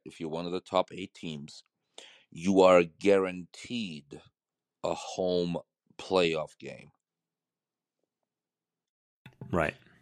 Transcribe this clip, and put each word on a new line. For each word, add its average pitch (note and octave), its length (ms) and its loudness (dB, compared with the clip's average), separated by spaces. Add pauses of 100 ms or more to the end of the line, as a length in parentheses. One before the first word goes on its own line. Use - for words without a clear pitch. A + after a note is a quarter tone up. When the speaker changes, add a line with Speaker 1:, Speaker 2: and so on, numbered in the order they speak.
Speaker 1:
if - 140 -18
you're E2 100 -8
one E2 180 -6
of F2 60 -6
the F#2 60 -4
top F#2 320 -2
eight F#2 240 -14
teams, D#2 480 -12 (720)
you F#2+ 300 4
are F#2 200 8
guaranteed F#2 1400 -2 (640)
a E2+ 120 -2
home F2 640 -2 (400)
playoff E2 640 -2
game. C#2+ 320 -18 (2500)
Speaker 2:
Right. E2 220 0 (280)